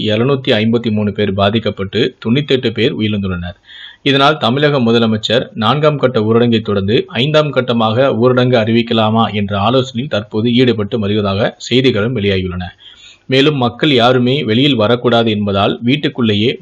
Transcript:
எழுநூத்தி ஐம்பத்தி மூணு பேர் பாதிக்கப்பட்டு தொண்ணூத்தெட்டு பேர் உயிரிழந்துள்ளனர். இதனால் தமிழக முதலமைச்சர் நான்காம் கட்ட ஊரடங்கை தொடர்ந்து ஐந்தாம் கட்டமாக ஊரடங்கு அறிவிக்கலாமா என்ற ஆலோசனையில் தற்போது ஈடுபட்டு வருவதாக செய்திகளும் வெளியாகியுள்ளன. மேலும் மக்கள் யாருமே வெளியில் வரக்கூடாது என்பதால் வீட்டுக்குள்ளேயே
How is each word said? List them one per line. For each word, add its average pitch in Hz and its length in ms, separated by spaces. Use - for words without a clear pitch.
எழுநூத்தி 131 400
ஐம்பத்தி 113 420
மூணு 104 220
பேர் 98 220
பாதிக்கப்பட்டு 104 880
தொண்ணூத்தெட்டு 127 460
பேர் 113 260
உயிரிழந்துள்ளனர். 95 600
இதனால் 139 340
தமிழக 143 440
முதலமைச்சர் 113 760
நான்காம் 143 440
கட்ட 120 220
ஊரடங்கை 113 400
தொடர்ந்து 101 460
ஐந்தாம் 147 480
கட்டமாக 120 680
ஊரடங்கு 127 340
அறிவிக்கலாமா 113 760
என்ற 101 260
ஆலோசனையில் 127 520
தற்போது 113 440
ஈடுபட்டு 117 440
வருவதாக 101 600
செய்திகளும் 123 580
வெளியாகியுள்ளன. 92 460
மேலும் 139 300
மக்கள் 127 360
யாருமே 127 520
வெளியில் 127 320
வரக்கூடாது 117 540
என்பதால் 101 520
வீட்டுக்குள்ளேயே 120 800